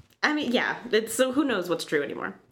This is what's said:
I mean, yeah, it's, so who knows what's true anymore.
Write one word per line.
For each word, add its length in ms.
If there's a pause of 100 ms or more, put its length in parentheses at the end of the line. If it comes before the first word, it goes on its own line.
(220)
I 120
mean, 180
yeah, 240 (160)
it's, 220
so 180
who 140
knows 240
what's 160
true 180
anymore. 320 (160)